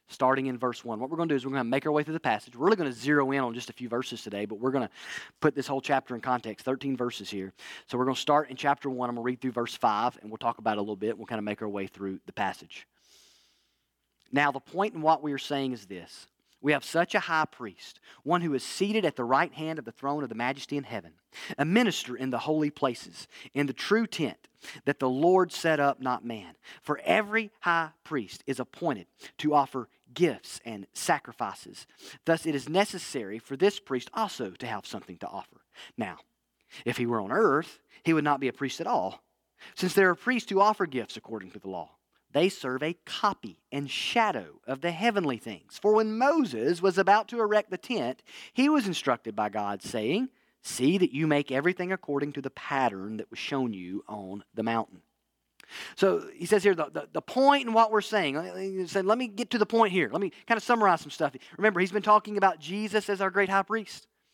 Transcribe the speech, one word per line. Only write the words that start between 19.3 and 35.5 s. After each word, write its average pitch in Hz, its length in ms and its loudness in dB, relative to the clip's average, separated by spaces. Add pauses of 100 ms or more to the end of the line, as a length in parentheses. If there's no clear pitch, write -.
hand 156 260 -6
of 131 60 -10
the 113 80 -14
throne 147 300 -4
of 123 80 -6
the 113 40 -10
majesty 135 420 -4
in 143 80 -4
heaven, 92 280 -10 (460)
a 143 80 2
minister 180 500 2
in 131 140 -4
the 120 80 0
holy 151 320 0
places, - 580 -4 (240)
in 143 140 0
the 135 80 -2
true 220 320 2
tent - 420 -6 (360)
that 135 140 0
the 131 100 2
Lord 175 440 6
set 156 260 2
up, 139 220 2
not 127 240 -2
man. 107 320 -10 (260)
For 147 220 -4
every 208 560 0
high 165 300 0 (140)
priest 123 420 -6
is 135 120 -4
appointed 127 480 -4 (320)
to 151 160 2
offer 135 340 2 (260)
gifts 151 500 -2
and 104 300 -10
sacrifices. - 920 -4 (380)
Thus, 160 220 2
it 156 80 0
is 135 160 -4
necessary 151 680 -2
for - 160 -12
this 185 240 4
priest - 360 -6
also 180 380 -4
to 123 140 -12
have 107 200 -8
something 95 320 -12
to - 100 -10
offer. - 320 -14 (360)